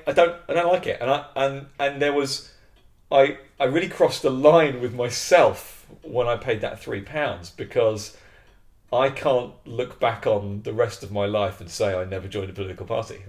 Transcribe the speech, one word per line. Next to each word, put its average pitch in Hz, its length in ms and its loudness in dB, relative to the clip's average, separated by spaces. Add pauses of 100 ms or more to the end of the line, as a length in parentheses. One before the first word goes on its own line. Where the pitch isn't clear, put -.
I 151 60 0
don't, 170 220 6 (140)
I 143 60 -2
don't 175 180 2
like 180 140 0
it. - 160 -2
And 123 80 2
I, 147 160 0 (100)
and, 139 300 -2 (120)
and 139 220 -2
there 143 140 2
was, 139 400 -4 (580)
I, 139 240 6 (220)
I 143 60 0
really 160 260 0
crossed - 320 2
the 139 80 2
line 143 500 4
with 120 140 -6
myself - 920 2 (140)
when 120 260 -2
I 120 100 0
paid 110 260 -4
that - 180 -6
three 101 220 -8
pounds, 107 480 -6
because 110 680 -2 (760)
I 131 180 2
can't 127 420 0 (120)
look 123 360 -8
back 113 260 0
on 101 380 -2
the 117 80 -8
rest 113 320 -2
of 95 80 -12
my 101 140 -2
life 101 340 -2
and 87 100 -16
say 101 240 -2
I 92 100 -4
never 92 220 -8
joined 98 240 -6
a - 20 -14
political 92 340 -10
party. - 420 -6